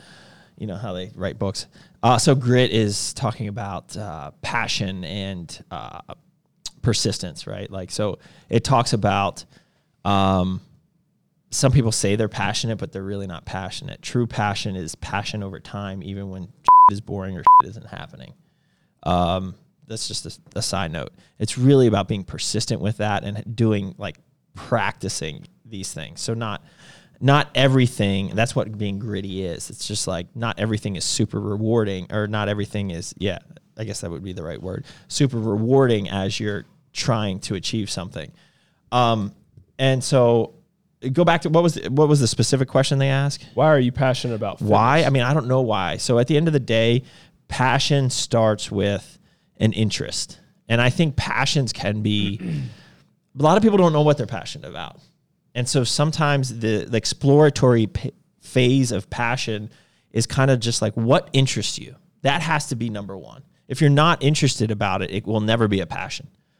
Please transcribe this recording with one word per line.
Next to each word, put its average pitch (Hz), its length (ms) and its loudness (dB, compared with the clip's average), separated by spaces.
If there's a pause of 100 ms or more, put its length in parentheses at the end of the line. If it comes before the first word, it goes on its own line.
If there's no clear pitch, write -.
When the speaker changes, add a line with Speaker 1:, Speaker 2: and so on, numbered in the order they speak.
(580)
Speaker 1:
you - 80 -8
know 95 120 -8
how 104 160 -8
they 92 200 -10
write 92 240 -6
books. 98 300 -4 (340)
Uh, 120 160 6
so 143 160 4
Grit 123 380 4
is 104 420 0
talking 113 340 -6
about, 101 480 -10
uh, 80 360 -12 (100)
passion 98 640 -4
and, 92 640 -10
uh, 62 320 -12 (800)
persistence, - 640 -2
right? 101 240 -12
Like, 95 220 -12
so 104 260 -4 (320)
it 113 140 0
talks 120 300 2
about, 98 520 0 (580)
um, 95 580 2 (880)
some 131 200 2
people 117 200 4
say 101 240 0
they're 107 140 0
passionate, 107 480 -4
but 98 140 -10
they're 95 120 -10
really 98 240 -8
not 85 180 -12
passionate. - 560 -10
True 123 240 -2
passion 104 500 -2
is 82 200 -8
passion - 480 -6
over 98 160 -12
time, 98 420 -12
even 98 280 -10
when 92 140 -12
shit 988 480 4
is 101 100 -6
boring - 360 -8
or - 60 -12 (180)
shit - 100 -4
isn't - 160 -18
happening. - 460 -18 (720)
Um, 90 520 0 (320)
that's - 200 -10
just - 180 -8
a, - 340 -12
a - 20 -4
side 95 300 -4
note. 78 200 -8 (260)
It's - 200 -6
really 131 300 6
about 101 200 2
being 98 160 -4
persistent - 580 -6
with 104 160 -4
that 104 260 -2
and 104 320 -10
doing, 104 420 0
like, 101 200 -10 (380)
practicing 95 920 -4 (200)
these 104 280 -12
things. 78 280 -14
So 113 120 -4
not, 113 300 -6 (560)
not 143 360 4
everything, 120 800 2
that's 113 200 0
what 107 220 -4
being 101 220 -4
gritty 98 440 -6
is. - 260 -8
It's - 180 -12
just, - 200 -4
like, 90 280 -6
not 113 240 -6
everything 107 360 -2
is 82 80 -6
super - 360 -2
rewarding, 104 720 -2
or 104 160 -2
not 104 200 -2
everything 101 440 -4
is, - 260 -10
yeah, 87 220 -4 (380)
I 110 80 -8
guess 104 160 -10
that 87 100 -8
would 82 120 -10
be 95 100 -10
the 85 100 -12
right 78 180 -10
word, 90 240 -10 (220)
super 123 320 0
rewarding 110 680 2
as 95 300 -4
you're 104 260 -6 (280)
trying 107 480 -2
to 104 140 -6
achieve 101 340 -4
something. 85 420 -10 (600)
Um, 113 420 2 (440)
and 131 260 2
so 120 520 4 (580)
go 175 100 4
back 170 200 4
to, 165 60 -2
what 165 140 4
was, 170 240 2
what 147 220 4
was 147 100 6
the 120 80 4
specific 127 400 0
question 135 320 2
they 135 100 2
asked? 139 440 -2
Speaker 2:
Why 143 140 4
are 151 120 6
you 123 120 2
passionate 127 440 -2
about 101 220 -6
fitness? 104 140 0
Speaker 1:
Why? 127 320 6
I 131 80 2
mean, 131 120 2
I 131 100 2
don't 135 140 0
know 131 140 2
why. 98 360 0
So 120 220 2
at 120 80 2
the - 80 2
end 160 120 4
of 156 60 2
the 143 60 2
day, 117 440 2 (440)
passion 131 600 2
starts 110 640 0
with 101 460 -2 (400)
an 110 160 2
interest. - 640 -4 (280)
And 117 140 2
I 123 80 4
think 151 260 0
passions - 560 -2
can 104 300 -4
be, 104 380 0
<clears throat> - 1000 -10
a 143 40 2
lot 160 120 6
of 214 80 6
people 202 140 6
don't 175 160 6
know 147 80 4
what 151 160 6
they're 113 100 -4
passionate - 400 -10
about. - 320 -12 (560)
And 123 120 -2
so 135 160 2
sometimes 143 760 0
the, 110 260 0
the 117 120 -2
exploratory 135 880 4
p-, - 240 -8 (300)
phase 127 500 2
of 98 180 -6
passion 113 600 -4 (420)
is 113 160 -2
kind 135 240 2
of 123 80 4
just 113 220 -2
like, 107 140 -2
what 123 380 2
interests 131 460 0
you? - 160 -16 (260)
That 139 200 0
has 156 260 -2
to 135 80 -6
be 117 140 -6
number 101 280 -10
one. 62 260 -20 (240)
If 135 140 -4
you're 147 80 6
not 151 340 4
interested 139 480 2
about 101 300 -2
it, - 100 -6
it 101 140 -6
will 107 160 0
never 110 260 4
be 101 120 2
a 87 60 -4
passion. - 420 -10 (320)